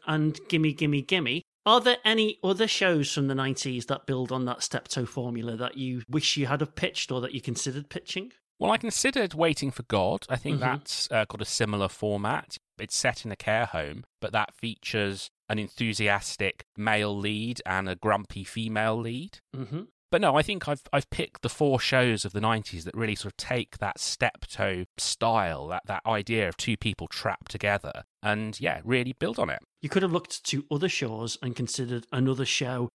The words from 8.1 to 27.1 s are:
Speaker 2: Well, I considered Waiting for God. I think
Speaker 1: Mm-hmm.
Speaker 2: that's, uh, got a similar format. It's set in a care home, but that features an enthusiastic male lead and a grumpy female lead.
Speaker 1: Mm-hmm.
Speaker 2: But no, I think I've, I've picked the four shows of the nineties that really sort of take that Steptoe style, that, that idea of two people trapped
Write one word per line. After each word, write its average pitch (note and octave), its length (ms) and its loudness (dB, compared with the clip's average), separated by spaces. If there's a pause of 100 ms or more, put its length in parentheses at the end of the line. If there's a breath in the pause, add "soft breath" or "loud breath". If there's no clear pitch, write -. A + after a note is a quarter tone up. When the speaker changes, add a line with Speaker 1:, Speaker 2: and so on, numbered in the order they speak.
Speaker 2:
Well, - 140 2
I A3 60 4
considered A3+ 560 0
Waiting D3+ 360 2
for B2 140 -8
God. G2 460 2
I B2+ 80 0
think D3 240 -2
Speaker 1:
Mm-hmm. B2+ 80 2
Speaker 2:
that's, - 420 -4
uh, A2 160 4
got G#2+ 140 -8
a G#2 40 -4
similar G#2 440 0
format. G#2 680 -2 (240)
It's - 160 -6
set - 300 0
in G#2+ 80 -6
a - 20 -10
care A2+ 300 2
home, D2+ 400 -4 (160)
but F#2+ 100 -4
that G#2+ 240 0
features G#2 760 -4 (200)
an G#2+ 100 0
enthusiastic G#2 1040 0 (140)
male G#2 400 2
lead G#2+ 480 -4
and F#2+ 240 0
a F#2 60 -2
grumpy G2+ 500 -2
female A2 520 0
lead. A#2+ 420 -8 (140)
Speaker 1:
Mm-hmm. C3+ 280 -6 (300)
Speaker 2:
But - 80 6
no, D#3 160 6
I D#3 60 6
think F#3+ 260 -2
I've, D3 140 -2 (100)
I've C#3+ 180 2
picked - 320 -6
the - 60 -2
four C3+ 320 4
shows B2 460 4
of G2 80 -6
the G#2 80 0
nineties G#2+ 420 0
that F2+ 120 -8
really G#2+ 200 0
sort G2+ 160 -6
of - 60 -18
take - 400 -2
that G2+ 200 -4
Steptoe - 840 -2 (140)
style, F#2 680 0
that, F2+ 180 -6
that G2 200 -4
idea A2 440 2
of - 80 -8
two A#2 180 0
people F#2+ 320 -4
trapped - 420 -4